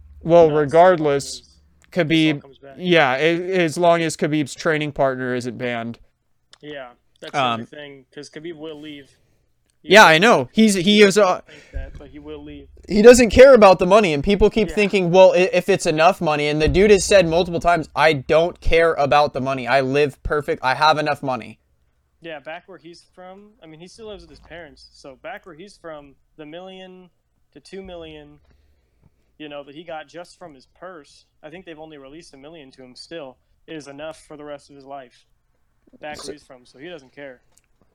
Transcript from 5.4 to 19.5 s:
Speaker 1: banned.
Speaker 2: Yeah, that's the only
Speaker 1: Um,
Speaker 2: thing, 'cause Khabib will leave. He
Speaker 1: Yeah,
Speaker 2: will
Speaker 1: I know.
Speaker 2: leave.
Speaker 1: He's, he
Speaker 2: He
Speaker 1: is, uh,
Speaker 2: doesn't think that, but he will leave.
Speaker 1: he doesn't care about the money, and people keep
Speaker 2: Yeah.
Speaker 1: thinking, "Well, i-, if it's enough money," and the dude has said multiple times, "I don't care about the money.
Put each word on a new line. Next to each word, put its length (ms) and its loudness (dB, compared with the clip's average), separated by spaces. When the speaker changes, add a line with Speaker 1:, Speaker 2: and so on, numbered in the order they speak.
Speaker 1:
banned. 420 -10
Speaker 2:
Yeah, 320 -20
that's 140 -20
the 100 -6
only 200 -4
Speaker 1:
Um, 40 -20
Speaker 2:
thing, 440 -20
'cause 180 -20
Khabib 260 -18
will 240 -18
leave. 380 -20
He 100 -8
Speaker 1:
Yeah, 100 8
Speaker 2:
will 60 6
Speaker 1:
I 100 4
know. 200 4
Speaker 2:
leave. 140 -6
Speaker 1:
He's, 220 2
he 80 -4
Speaker 2:
He 180 4
Speaker 1:
is, 160 4
uh, 60 4
Speaker 2:
doesn't 240 -2
think 260 -20
that, 240 -14
but 140 -20
he 80 -20
will 240 -18
leave. 240 -20
Speaker 1:
he 140 0
doesn't 300 8
care 240 10
about 240 8
the 80 -2
money, 260 4
and 100 -4
people 280 0
keep 180 -2
Speaker 2:
Yeah. 60 -10
Speaker 1:
thinking, 340 -2
"Well, 240 6
i-, 180 2
if 160 -2
it's 200 -2
enough 340 2
money," 260 -2
and 140 -2
the 80 0
dude 220 2
has 120 2
said 240 2
multiple 320 -4
times, 360 -2
"I 180 2
don't 480 -2
care 320 0
about 400 0
the 80 -8
money. 260 -8